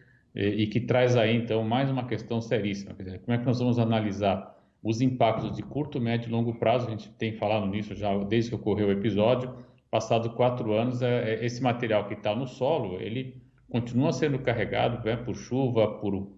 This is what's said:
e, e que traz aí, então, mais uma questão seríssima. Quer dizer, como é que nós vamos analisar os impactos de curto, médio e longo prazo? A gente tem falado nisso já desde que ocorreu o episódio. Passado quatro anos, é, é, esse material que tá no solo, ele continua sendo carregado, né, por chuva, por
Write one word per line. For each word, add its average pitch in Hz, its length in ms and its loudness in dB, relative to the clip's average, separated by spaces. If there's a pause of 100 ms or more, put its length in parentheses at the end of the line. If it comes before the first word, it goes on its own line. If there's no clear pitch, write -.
(320)
e, 104 300 0
e 107 60 2
que 117 100 -2
traz 123 380 4
aí, 113 180 4
então, 113 300 0
mais 131 260 0
uma 127 160 -2
questão 117 340 -4
seríssima. 101 540 -2
Quer - 80 -12
dizer, 92 200 -10
como 120 120 0
é 120 40 2
que 123 80 -4
nós 123 120 2
vamos 123 220 2
analisar 104 760 0 (240)
os 113 200 -2
impactos 110 560 2
de - 80 -6
curto, 143 360 -6
médio 117 280 0
e - 20 -6
longo 117 240 0
prazo? 113 320 2
A 110 40 -6
gente 104 240 -8
tem 113 180 -4
falado 107 340 0
nisso 98 300 -4
já 101 200 0
desde 104 340 0
que - 40 -4
ocorreu 101 320 0
o 101 60 4
episódio. 110 600 2 (380)
Passado 117 400 0
quatro 123 420 0
anos, 120 300 0
é, 120 320 0
é, 117 100 -4
esse 120 160 -4
material 117 460 2
que 104 80 -8
tá 104 180 -2
no 131 140 -4
solo, 123 540 -2
ele 120 420 -8 (260)
continua 123 440 0
sendo 147 280 0
carregado, 113 640 0
né, 113 80 2
por 117 220 -6
chuva, 120 500 2 (140)
por 98 260 -2 (120)